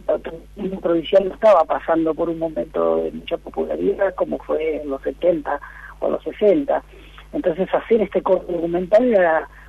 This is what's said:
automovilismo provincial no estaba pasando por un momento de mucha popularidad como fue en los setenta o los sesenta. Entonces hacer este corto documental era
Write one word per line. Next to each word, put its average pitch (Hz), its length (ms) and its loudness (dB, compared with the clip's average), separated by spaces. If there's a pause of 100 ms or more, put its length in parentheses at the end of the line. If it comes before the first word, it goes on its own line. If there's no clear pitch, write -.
automovilismo 185 720 -6
provincial 180 480 2
no 185 60 -10
estaba 190 300 6
pasando 160 500 0
por 165 140 -2
un 165 120 -4
momento 165 560 -2
de 165 160 -2
mucha - 240 -8
popularidad 185 800 -2
como 151 220 -4
fue 151 440 -4
en 147 80 -8
los 135 120 -6
setenta 147 580 -2 (400)
o - 100 -2
los - 140 -4
sesenta. 160 580 2 (500)
Entonces 170 400 -2
hacer 214 280 2
este 190 220 -2
corto 180 280 0
documental 180 640 2
era 165 340 2 (200)